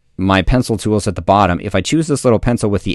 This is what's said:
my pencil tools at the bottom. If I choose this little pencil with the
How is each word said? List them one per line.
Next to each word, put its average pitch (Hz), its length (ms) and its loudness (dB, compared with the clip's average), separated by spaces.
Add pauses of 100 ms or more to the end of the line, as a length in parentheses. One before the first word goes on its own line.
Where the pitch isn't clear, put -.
(160)
my 95 240 2
pencil 120 360 0
tools 107 320 -2
at 92 80 -6
the - 40 -8
bottom. 95 400 2
If 98 140 -8
I 98 60 2
choose 151 260 -2
this 143 160 -2
little 117 160 2
pencil 117 320 0
with 101 140 -2
the 98 100 -4